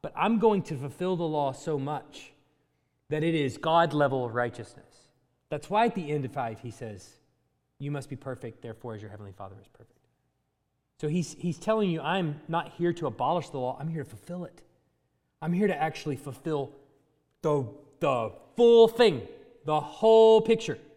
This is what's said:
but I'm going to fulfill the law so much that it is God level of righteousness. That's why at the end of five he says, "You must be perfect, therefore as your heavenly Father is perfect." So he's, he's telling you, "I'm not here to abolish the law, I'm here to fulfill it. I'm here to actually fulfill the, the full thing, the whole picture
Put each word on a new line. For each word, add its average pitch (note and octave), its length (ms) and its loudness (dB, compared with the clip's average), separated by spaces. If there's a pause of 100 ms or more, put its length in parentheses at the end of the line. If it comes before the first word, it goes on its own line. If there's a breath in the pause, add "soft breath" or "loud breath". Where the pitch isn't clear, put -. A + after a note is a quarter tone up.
but - 140 -10
I'm G#3+ 240 0
going G#3 240 2
to D#3 140 -8
fulfill E3+ 400 -6
the E3+ 80 -4
law D3 280 -2
so D3+ 240 -6
much C#3 560 -10 (760)
that D3+ 160 -2
it E3 100 0
is C#3 240 -2
God E3 340 2
level C3+ 320 0
of A2+ 120 -8
righteousness. - 720 -8 (420)
That's D3 180 -8
why G#3+ 180 2
at A#3 100 -2
the D3+ 160 -6
end D3 120 -2
of B2+ 80 -8
five A#2 280 -6
he A#2+ 100 -12
says, G#2+ 460 -14 (640)
"You C#3+ 100 -8
must C#3+ 180 -8
be C#3 60 -10
perfect, B2+ 480 -12
therefore A2+ 320 -12
as G#2 80 -14
your A#2 80 -16
heavenly G#2 220 -16
Father G2 280 -18
is G2+ 60 -20
perfect." - 320 -20 (1000)
So D3+ 80 -4
he's, E3 260 -4
he's F3 240 -6
telling A3 320 0
you, D#3+ 100 -2
"I'm D#3 460 -2
not E3 280 -4
here E3+ 180 -2
to E3+ 160 -4
abolish D3 400 -2
the C#3+ 100 -10
law, B2+ 220 -4
I'm D3+ 80 -6
here D#3+ 160 -6
to - 40 -16
fulfill F3 360 -12
it. - 180 -20 (800)
I'm D#3+ 100 -2
here G3 140 2
to - 100 0
actually D3+ 400 -4
fulfill C#3+ 540 -6 (720)
the, D3 240 0 (320)
the A#2+ 340 0 (240)
full A#3 300 10
thing, G#3 360 4 (420)
the D3+ 160 0
whole A3 600 8
picture A3 380 0 (180)